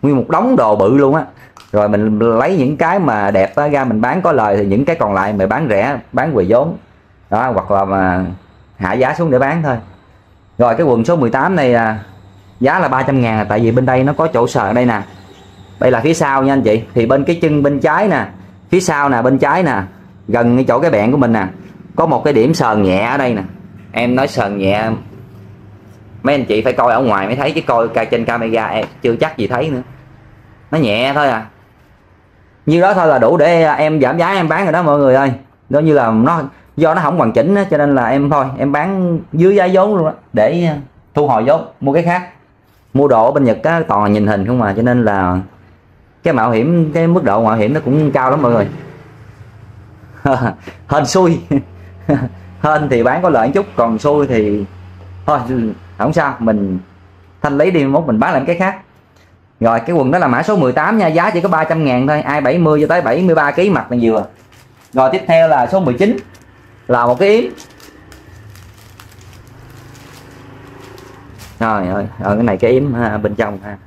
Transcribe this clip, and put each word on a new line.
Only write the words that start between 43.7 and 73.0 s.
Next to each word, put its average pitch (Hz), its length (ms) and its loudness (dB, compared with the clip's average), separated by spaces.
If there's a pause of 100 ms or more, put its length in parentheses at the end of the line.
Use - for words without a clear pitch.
toàn 104 140 0
là 104 60 2
nhìn 104 180 2
hình 104 200 -2
không 123 160 -2
à, 101 140 -2
cho 113 60 -2
nên 123 220 2
là 95 340 0 (840)
cái 165 120 0
mạo 117 160 0
hiểm, 151 440 0
cái 165 120 0
mức 170 180 2
độ 107 200 0
mạo 110 120 2
hiểm 110 180 0
nó 156 100 -2
cũng 147 280 0
cao 131 180 0
lắm 147 120 0
mọi 120 100 2
người. 107 140 0 (1600)
<laughs> 135 120 0 (520)
Hên 143 180 0
xui. 180 340 2 (680)
<laughs> - 540 -6
Hên 151 260 0
thì 120 140 2
bán 135 200 0
có 185 60 2
lợi 123 260 2
chút, 196 120 0 (100)
còn 113 220 0
xui 147 280 0
thì 104 380 0 (640)
thôi, 147 120 0 (600)
không 127 140 -2
sao, 147 260 -2
mình 101 400 -2 (640)
thanh 143 160 -2
lý 165 120 2
đi, 160 140 2
mốt 147 220 0
mình 110 140 0
bán 160 120 0
làm 135 140 -2
cái 170 100 -2
khác. 190 200 -2 (840)
Rồi 113 200 2
cái 170 160 -4
quần 131 140 2
đó 170 80 0
là 160 100 0
mã 127 140 0
số 208 140 0
mười 131 160 2
tám 180 260 0
nha, 196 80 2
giá 170 240 0
chỉ 175 100 -2
có 165 80 -2
ba 156 160 0
trăm 160 200 -2
ngàn 127 220 0
thôi, 151 140 0
ai 143 200 -4
bảy 135 180 0
mươi 156 220 2
cho 151 60 2
tới 165 160 0
bảy 135 200 0
mươi 180 120 4
ba 147 160 2
ký 185 200 0
mặc 123 220 -2
là 123 100 0
vừa. 110 220 2 (680)
Rồi 131 200 2
tiếp 185 140 -4
theo 165 220 4
là 135 180 2
số 190 140 0
mười 165 140 0
chín, 202 220 0 (720)
là 120 180 2
một 123 120 0
cái 196 100 2
yếm. 226 240 0 (4000)
Trời 104 300 -2
ơi, 101 180 -4 (140)
ờ, 101 140 -2
cái 113 100 0
này 104 120 0
cái 117 140 0
yếm, 131 240 0
à, 110 240 -4